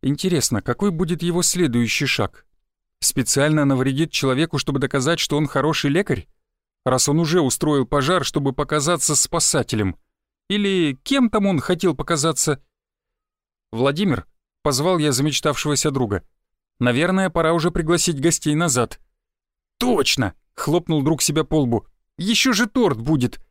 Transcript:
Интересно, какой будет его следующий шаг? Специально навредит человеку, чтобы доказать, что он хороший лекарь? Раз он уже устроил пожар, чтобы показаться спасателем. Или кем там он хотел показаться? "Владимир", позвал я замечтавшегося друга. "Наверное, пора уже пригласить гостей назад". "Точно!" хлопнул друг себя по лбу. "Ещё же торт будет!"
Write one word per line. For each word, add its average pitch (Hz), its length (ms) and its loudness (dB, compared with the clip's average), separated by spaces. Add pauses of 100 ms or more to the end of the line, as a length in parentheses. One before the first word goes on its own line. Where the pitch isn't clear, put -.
Интересно, 139 600 0
какой 196 280 -2
будет 160 320 -4
его 175 200 0
следующий 131 640 0
шаг? - 400 -4 (540)
Специально 147 640 0
навредит 135 460 0
человеку, 143 480 -2
чтобы 139 200 -2
доказать, 139 400 0
что - 180 -2
он 151 100 0
хороший 143 440 0
лекарь? 147 380 -2 (560)
Раз 127 240 0
он 147 100 2
уже 170 220 2
устроил 139 460 0
пожар, 147 380 0
чтобы 139 280 -2
показаться 151 640 -2
спасателем. 113 800 0 (520)
Или 190 540 0
кем 269 280 2
там 208 160 0
он 180 140 2
хотел 180 340 0
показаться? 151 680 -2 (1080)
"Владимир", 139 560 0 (360)
позвал 151 360 0
я 151 140 0
замечтавшегося 147 800 -2
друга. 117 360 -2 (540)
"Наверное, 175 480 2
пора 165 240 0
уже 170 180 0
пригласить 165 500 0
гостей 156 340 0
назад". 135 460 0 (800)
"Точно!" 196 560 0 (200)
хлопнул 160 480 0
друг 151 200 0
себя 151 220 0
по 151 160 0
лбу. 117 260 0 (300)
"Ещё 226 360 0
же 220 140 2
торт 196 340 0
будет!" 123 400 0 (100)